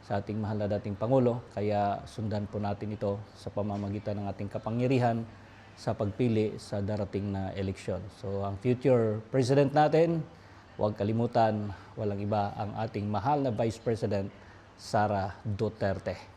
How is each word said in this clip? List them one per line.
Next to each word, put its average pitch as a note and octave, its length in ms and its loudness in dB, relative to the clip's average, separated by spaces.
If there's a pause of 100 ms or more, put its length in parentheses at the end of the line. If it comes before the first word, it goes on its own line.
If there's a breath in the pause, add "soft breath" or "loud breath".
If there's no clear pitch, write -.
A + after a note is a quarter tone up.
sa G2+ 160 -2
ating G#2+ 160 -4
mahal G#2+ 240 -2
na G2+ 160 0
dating G2+ 160 -6
Pangulo, A#2+ 560 2
kaya G#2 560 0
sundan G#2 400 -4
po - 80 -8
natin G#2 400 -4
ito G#2 240 -2 (160)
sa - 160 -12
pamamagitan G2+ 720 -4
ng - 80 -4
ating G2+ 160 -6
kapangyarihan A#2+ 720 2 (520 loud breath)
sa - 240 -4
pagpili G#2+ 640 2
sa G2+ 240 -4
darating G2+ 480 -2
na F#2+ 240 -4
eleksyon. F#2+ 480 -4 (160)
So, G2 240 -4
ang G2 160 -4
future B2 720 4
president C3+ 400 4
natin, D#3+ 480 4 (560 loud breath)
huwag G#2+ 240 0
kalimutan, A2 720 2 (240 loud breath)
walang G2+ 240 -2
iba, G2+ 380 0
ang G#2+ 180 -4
ating G#2 320 -4
mahal A#2 320 2
na C3 140 0
Vice A2+ 260 -2
President, G#2 480 0 (480 loud breath)
Sara G2+ 640 0
Duterte. G2 760 -2 (180)